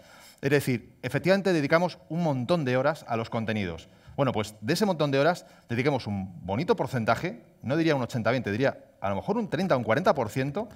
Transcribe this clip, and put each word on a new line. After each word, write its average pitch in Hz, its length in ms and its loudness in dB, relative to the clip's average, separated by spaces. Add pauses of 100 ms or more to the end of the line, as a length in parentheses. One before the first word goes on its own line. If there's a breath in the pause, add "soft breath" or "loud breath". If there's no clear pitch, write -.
(400 loud breath)
Es 135 120 0
decir, 131 500 0
efectivamente 180 500 0
dedicamos 165 460 2 (120)
un 165 120 -2
montón 156 420 0
de 127 140 2
horas 147 300 0
a 117 100 -2
los 113 140 -4
contenidos. 107 580 -4 (260 loud breath)
Bueno, 139 160 2
pues 104 300 -2
de 110 120 -2
ese 190 120 2
montón 156 240 0
de 135 80 2
horas 165 300 2 (200 loud breath)
dediquemos 127 380 0
un 98 400 -6
bonito 104 300 0
porcentaje, 123 680 -2 (200)
no 123 120 -2
diría 160 200 4
un 131 80 -2
ochenta 113 260 -2
veinte, 117 220 0
diría 120 260 0 (240)
a 98 80 -2
lo 101 60 -2
mejor 202 240 -2
un 202 100 -4
treinta 156 240 0
o 131 60 2
un 120 40 -2
cuarenta 180 300 2
por 120 160 0
ciento, 143 460 -4